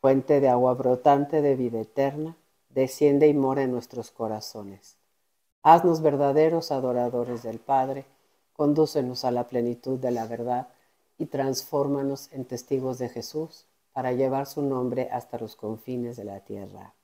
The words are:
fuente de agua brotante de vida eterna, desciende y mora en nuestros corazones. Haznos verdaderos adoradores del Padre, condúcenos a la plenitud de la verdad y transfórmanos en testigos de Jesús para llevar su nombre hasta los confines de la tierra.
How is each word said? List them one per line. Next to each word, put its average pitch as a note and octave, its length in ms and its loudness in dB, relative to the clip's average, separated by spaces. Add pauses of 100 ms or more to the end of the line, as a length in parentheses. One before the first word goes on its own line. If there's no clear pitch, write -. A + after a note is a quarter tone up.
fuente C3+ 400 4
de C3+ 80 4
agua B2 240 4
brotante C#3 680 2
de C#3 140 4
vida A#2+ 240 -4
eterna, C#3+ 560 -4 (340)
desciende C#3+ 580 4
y C#3+ 60 6
mora C#3 280 0
en C3 100 0
nuestros A#2+ 400 -8
corazones. G#2+ 840 -10 (640)
Haznos E3 400 6
verdaderos D3+ 720 2
adoradores B2 720 -2
del A2+ 160 -10
Padre, C3+ 460 -2 (480)
condúcenos D3 720 0
a B2 80 0
la A#2+ 160 -2
plenitud A#2+ 500 -4
de C3 140 -2
la A#2 140 -4
verdad A#2+ 440 -6 (480)
y D3+ 100 -6
transfórmanos C#3 1040 -4
en C3+ 100 -10
testigos B2+ 540 -6
de B2 100 -6
Jesús D#3 580 -10 (280)
para B2+ 180 -4
llevar C3+ 360 0
su D3 160 -6
nombre B2+ 480 -2
hasta A#2+ 260 -8
los A2+ 180 -12
confines A#2 600 -8
de G2+ 80 -14
la G2 160 -12
tierra. G2+ 640 -16